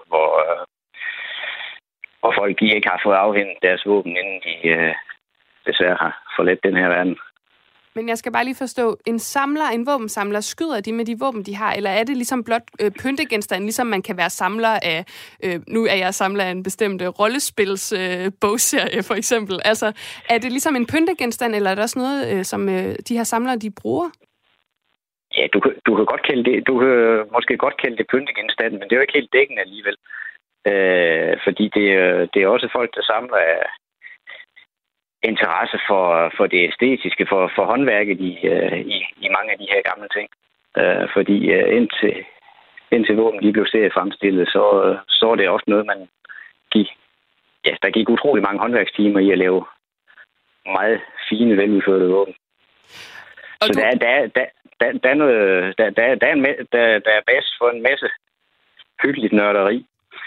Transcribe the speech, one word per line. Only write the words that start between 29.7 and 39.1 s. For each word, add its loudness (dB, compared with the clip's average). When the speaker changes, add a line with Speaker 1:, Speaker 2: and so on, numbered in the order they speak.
Speaker 1:
Øh, 2
fordi 0
det, 4
øh, 2
det 2
er 4
også 2
folk, -2
der -4
samler -2
interesse 0
for, 4
for 4
det 2
æstetiske, 0
for, 2
for 2
håndværket 2
i, -4
øh, 0
i, -6